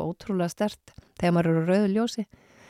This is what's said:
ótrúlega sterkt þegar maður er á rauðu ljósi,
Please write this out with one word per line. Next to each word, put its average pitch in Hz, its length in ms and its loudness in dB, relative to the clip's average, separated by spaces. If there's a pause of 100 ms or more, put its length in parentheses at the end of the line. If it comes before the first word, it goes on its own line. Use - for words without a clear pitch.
ótrúlega 175 480 -4
sterkt - 400 -6 (260)
þegar 175 160 2
maður 170 160 2
er 165 80 2
á 165 140 0
rauðu 202 180 2
ljósi, 220 360 -2 (440)